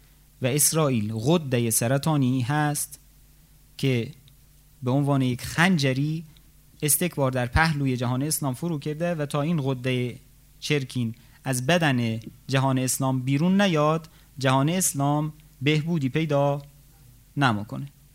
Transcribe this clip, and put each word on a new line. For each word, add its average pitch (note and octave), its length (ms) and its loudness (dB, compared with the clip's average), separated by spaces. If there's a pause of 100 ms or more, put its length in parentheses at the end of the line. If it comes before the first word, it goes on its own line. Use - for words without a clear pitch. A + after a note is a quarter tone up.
(420)
و B2+ 60 0
اسرائیل C3 680 0
غدهٔ B2 560 0
سرطانی C3 720 0
هست D3 580 -2 (800)
که C3 340 0 (720)
به B2 80 0
عنوان C#3 300 2
یک B2 200 0
خنجری D#3 840 0 (580)
استکبار D3 500 0
در B2+ 140 -2
پهلوی C#3+ 520 2
جهان B2+ 260 0
اسلام D3+ 300 -2
فرو E3 260 -4
کرده D#3 360 -4
و D3 100 -4
تا C#3+ 160 -2
این D#3+ 200 0
غدهٔ B2+ 540 -2 (440)
چرکین B2+ 560 -2 (280)
از B2+ 220 -2
بدن C3 540 2 (280)
جهان C3 320 2
اسلام C3 400 0
بیرون D3+ 420 2
نیاد، D#3+ 480 2 (280)
جهان C3+ 320 2
اسلام D3+ 640 0 (280)
بهبودی D3+ 480 0
پیدا C#3+ 520 0 (760)
نمی‌کنه. C3 500 0 (280)